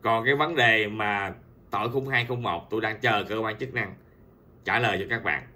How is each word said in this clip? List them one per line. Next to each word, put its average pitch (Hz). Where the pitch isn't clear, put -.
Còn 113
cái 135
vấn 151
đề 110
mà 104
tội 107
khung 135
hai, 120
khung 120
một, 87
tôi 107
đang 110
chờ 107
cơ 110
quan 110
chức 127
năng 104
trả 101
lời 107
cho 98
các 107
bạn. 76